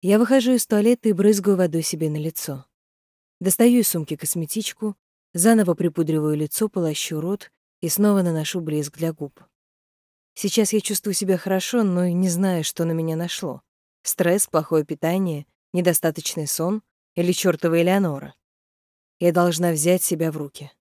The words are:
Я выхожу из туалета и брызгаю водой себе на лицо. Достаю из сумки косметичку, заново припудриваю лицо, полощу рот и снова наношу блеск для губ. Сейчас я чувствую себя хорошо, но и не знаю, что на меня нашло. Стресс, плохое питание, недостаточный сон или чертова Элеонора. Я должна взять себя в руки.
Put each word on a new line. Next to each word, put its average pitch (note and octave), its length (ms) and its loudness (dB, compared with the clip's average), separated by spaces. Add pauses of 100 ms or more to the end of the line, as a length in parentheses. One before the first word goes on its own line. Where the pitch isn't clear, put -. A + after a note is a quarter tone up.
Я G3+ 180 2
выхожу A#3+ 340 4
из A#3+ 140 2
туалета A3 440 2
и - 20 4
брызгаю G3+ 420 4
водой E3 280 0
себе D#3 260 -4
на D3+ 80 -2
лицо. D3+ 480 -8 (760)
Достаю A#3 400 4
из G#3 80 2
сумки D#3 280 -4
косметичку, F#3 800 -6 (380)
заново F#3+ 400 4
припудриваю D#3 600 0
лицо, D3+ 360 -4
полощу D#3+ 500 -4
рот F#3 320 -6 (300)
и E3+ 80 -4
снова G3+ 320 2
наношу E3+ 400 -2
блеск D3+ 340 -4
для E3 160 -4
губ. D3 260 -12 (960)
Сейчас G#3 400 0
я G#3+ 80 2
чувствую G3+ 320 -4
себя F#3+ 240 0
хорошо, F#3+ 460 -2
но F3+ 240 2
и F3 80 0
не F#3 160 0
знаю, F3 340 0
что - 220 -4
на E3 60 -2
меня D#3+ 240 -2
нашло. E3 440 -8 (420)
Стресс, F3+ 440 0
плохое D#3 400 0
питание, E3 580 -2 (300)
недостаточный E3 720 0
сон F3+ 360 -2 (340)
или F3 160 2
чертова E3+ 500 2
Элеонора. E3 520 0 (840)
Я F3 100 4
должна F3 420 2
взять E3+ 300 2
себя D#3+ 300 -2
в D#3 60 -8
руки. C#3+ 420 -12